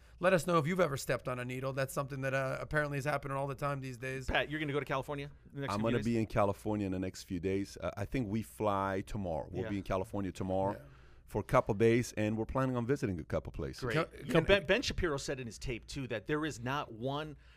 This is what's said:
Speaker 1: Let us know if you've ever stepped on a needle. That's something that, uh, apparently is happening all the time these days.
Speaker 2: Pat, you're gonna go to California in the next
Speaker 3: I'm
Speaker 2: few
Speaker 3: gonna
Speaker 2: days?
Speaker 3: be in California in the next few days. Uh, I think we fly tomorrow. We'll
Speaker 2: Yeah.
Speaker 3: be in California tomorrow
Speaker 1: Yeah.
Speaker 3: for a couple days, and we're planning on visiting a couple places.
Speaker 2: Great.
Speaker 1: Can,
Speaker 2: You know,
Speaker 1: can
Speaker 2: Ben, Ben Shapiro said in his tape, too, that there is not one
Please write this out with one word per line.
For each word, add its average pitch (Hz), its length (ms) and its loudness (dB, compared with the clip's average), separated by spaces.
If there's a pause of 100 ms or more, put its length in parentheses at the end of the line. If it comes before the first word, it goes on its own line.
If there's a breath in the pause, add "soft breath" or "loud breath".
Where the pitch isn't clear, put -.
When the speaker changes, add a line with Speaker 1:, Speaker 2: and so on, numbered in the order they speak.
(200 soft breath)
Speaker 1:
Let 180 120 6
us 180 140 4
know 175 120 6
if 139 80 4
you've 180 140 2
ever 143 160 4
stepped - 300 -2
on 127 140 -2
a 123 40 -4
needle. 127 280 -4
That's 131 200 -2
something 139 280 -4
that, 135 120 0
uh, 135 280 0
apparently 143 380 0
is 127 60 -4
happening 139 320 -2
all 139 120 -2
the 139 80 -4
time 143 240 -2
these 131 180 -8
days. 131 280 -6
Speaker 2:
Pat, 131 220 4
you're 151 120 -4
gonna 147 120 -2
go 143 60 2
to 135 80 -2
California 143 400 -2 (240)
in - 60 -14
the 143 60 -8
next 101 120 -2
Speaker 3:
I'm 104 60 0
Speaker 2:
few 110 80 2
Speaker 3:
gonna 120 100 4
Speaker 2:
days? 107 60 0
Speaker 3:
be 117 140 4
in 110 80 4
California 104 600 2
in 92 60 0
the 92 80 0
next 92 240 -6
few 90 160 -4
days. 95 400 0
Uh, 87 160 -2
I - 80 -2
think 127 260 -2
we 110 120 0
fly 98 640 0
tomorrow. 90 440 -4
We'll 90 140 -4
Speaker 2:
Yeah. 110 60 -6
Speaker 3:
be 101 80 -2
in 92 40 -4
California 95 480 -2
tomorrow 95 440 0
Speaker 1:
Yeah. - 40 -8 (480 soft breath)
Speaker 3:
for - 140 -2
a - 40 -2
couple 120 300 4
days, 113 420 4
and 107 220 0
we're 110 80 0
planning 131 300 0
on 117 100 -2
visiting 113 320 0
a 69 60 -6
couple - 280 -2
places. 69 300 -6
Speaker 2:
Great. 120 120 -2
Speaker 1:
Can, 160 120 2 (140)
Speaker 2:
You - 60 -12
know, 143 80 -6
Speaker 1:
can 165 100 6
Speaker 2:
Ben, 196 220 4
Ben 202 160 4
Shapiro 160 340 0
said 135 240 -4
in 127 60 -6
his 104 120 -10
tape, 117 300 -6
too, 135 180 -6
that 110 220 -4
there 151 180 2
is 120 140 -6
not 131 320 -2
one 139 440 -4 (200 soft breath)